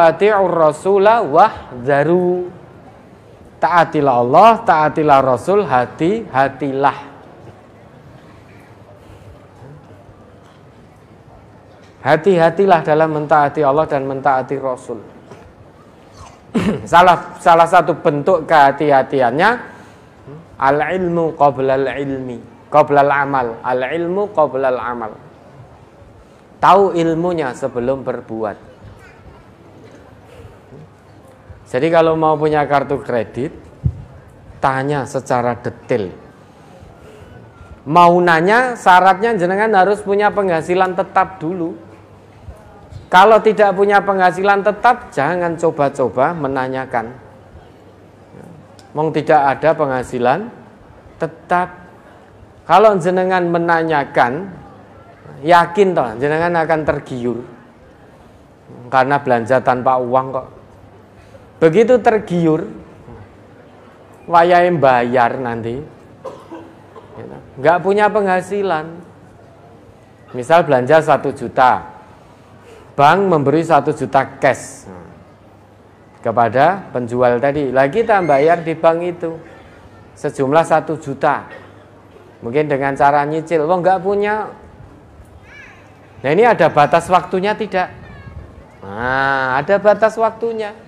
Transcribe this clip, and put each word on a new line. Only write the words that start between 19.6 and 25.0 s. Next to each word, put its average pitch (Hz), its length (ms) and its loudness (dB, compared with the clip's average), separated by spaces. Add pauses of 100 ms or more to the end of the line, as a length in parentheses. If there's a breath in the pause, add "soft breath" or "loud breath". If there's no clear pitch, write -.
Al 139 160 2 (160)
ilmu 170 400 -2
qoblal 135 560 0
ilmi, 131 480 -8 (320)
qoblal 143 400 2
amal. 135 560 -2
Al 127 160 -2 (160)
ilmu 185 320 -4
qoblal 131 480 -2
amal. 117 400 -8 (1400)